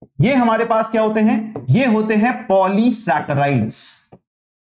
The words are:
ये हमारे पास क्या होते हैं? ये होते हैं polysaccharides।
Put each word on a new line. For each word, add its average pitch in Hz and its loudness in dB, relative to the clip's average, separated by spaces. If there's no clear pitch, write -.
ये 240 2
हमारे 233 2
पास 220 -2
क्या 226 0
होते 214 0
हैं? - -2
ये 226 4
होते 214 0
हैं 226 0
polysaccharides। 170 0